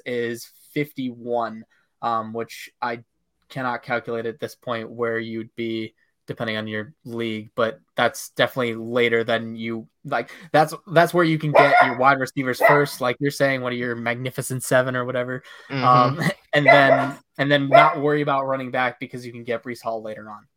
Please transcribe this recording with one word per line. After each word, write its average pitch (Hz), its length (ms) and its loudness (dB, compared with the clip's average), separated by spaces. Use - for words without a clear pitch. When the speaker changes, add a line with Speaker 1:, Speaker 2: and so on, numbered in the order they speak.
Speaker 1:
is 120 460 -6
fifty-one, 120 880 -6
um, 113 320 -4
which - 360 -10
I 120 220 -6
cannot 123 340 -6
calculate 117 420 -4
at 113 140 -8
this - 160 -8
point 113 340 -8
where 117 300 -4
you'd 113 360 -10
be 113 380 -6
depending 110 320 -6
on 107 100 -6
your 107 260 -8
league, 113 500 -8
but 113 280 -2
that's - 340 -2
definitely 120 460 -2
later 117 480 0
than 113 320 -4
you 113 320 -8
like. 127 260 -6
That's, 156 200 4
that's 170 260 4
where 175 120 4
you 160 120 2
can 151 140 -2
get 143 240 6
your 123 120 -2
wide 135 220 4
receivers 131 400 -2
first, 147 420 4
like - 180 0
you're 143 100 0
saying, 135 320 0
one 123 120 -4
of 123 40 -4
your 120 180 -4
magnificent 123 680 -6
seven 127 320 2
or 127 100 -2
whatever. 127 380 -6
Speaker 2:
Mm-hmm. 135 140 -2
Speaker 1:
Um, 127 480 4
<laughs> - 120 -8
and 147 120 2
then, 135 520 6
and 143 140 -2
then 143 160 2
not 143 320 6
worry 147 220 0
about 139 260 -2
running 135 240 -6
back 127 300 -2
because 123 240 -12
you 120 80 -14
can 120 100 -16
get 113 200 -6
Breece 120 180 -12
Hall 113 200 -6
later 107 280 -14
on. 104 280 -18